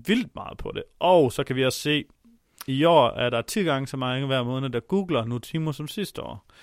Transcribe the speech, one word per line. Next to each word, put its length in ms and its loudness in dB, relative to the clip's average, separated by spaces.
vildt 280 0
meget 220 -12
på 180 -10
det. 80 -8
Og 320 6
så 120 -2
kan 120 -4
vi 100 2
også 140 0
se, 260 0
i 140 0
år 260 8
er 200 -2
der 120 -2
ti 220 -2
gange 240 -2
så 100 -10
mange 300 -4
hver 160 0
måned, 260 -2
der 100 -2
googler 460 -2
Notimo 460 -4
som 160 -8
sidste 360 -8
år. 220 -12